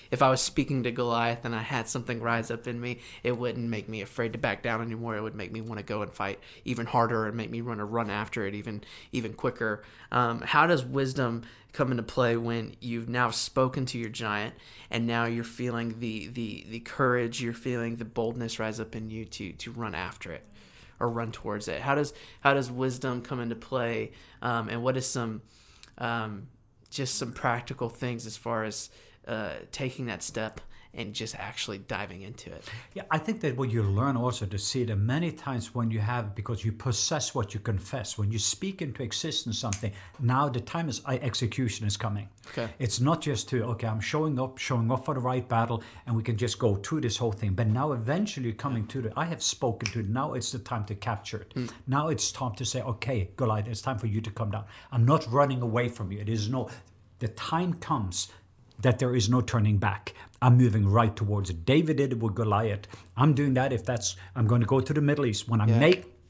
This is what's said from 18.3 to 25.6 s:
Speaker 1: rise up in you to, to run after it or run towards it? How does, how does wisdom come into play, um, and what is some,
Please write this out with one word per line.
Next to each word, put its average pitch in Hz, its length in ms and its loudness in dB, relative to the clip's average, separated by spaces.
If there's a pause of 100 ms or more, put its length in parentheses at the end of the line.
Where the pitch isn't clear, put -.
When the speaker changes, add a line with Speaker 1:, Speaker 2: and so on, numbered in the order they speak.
Speaker 1:
rise 110 220 -2
up 110 160 -8
in 110 120 -8
you 110 160 -8
to, 95 280 -8
to - 180 -10
run 113 240 -6
after 90 380 -8
it - 120 -12 (540)
or 120 100 2
run 117 240 -2
towards 104 340 -6
it? 78 140 -4
How 139 140 2
does, 143 180 0 (280)
how 139 120 6
does 135 180 2
wisdom 123 520 -2
come 123 180 -6
into 117 140 -4
play, 113 580 -4 (300)
um, 117 260 0
and 117 140 -4
what 131 160 2
is 123 80 -2
some, 110 340 -2 (560)